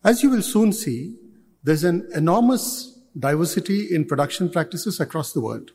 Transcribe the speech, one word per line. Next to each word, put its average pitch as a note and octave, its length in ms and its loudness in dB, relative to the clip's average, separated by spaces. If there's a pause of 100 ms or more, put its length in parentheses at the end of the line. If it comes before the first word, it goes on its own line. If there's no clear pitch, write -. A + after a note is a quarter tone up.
As A3+ 180 4
you C#4+ 80 6
will A#3+ 100 2
soon G#3+ 320 4
see, D3 440 -6 (480)
there's D3+ 180 2
an F3 320 0
enormous A3+ 840 0 (220)
diversity E3+ 760 -2
in D#3 120 0
production C#3+ 460 -2
practices E3+ 500 -4
across D3+ 320 -4
the C#3 80 -2
world. A2 340 -8